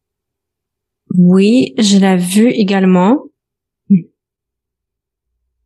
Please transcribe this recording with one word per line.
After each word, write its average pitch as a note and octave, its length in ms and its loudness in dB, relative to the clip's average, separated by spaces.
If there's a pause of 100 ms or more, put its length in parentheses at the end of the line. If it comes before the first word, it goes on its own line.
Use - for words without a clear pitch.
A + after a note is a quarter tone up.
(1160)
Oui, G3 600 2
je G3+ 220 0
l'ai F#3+ 180 0
vu F#3+ 320 0
également. F#3+ 680 0 (2500)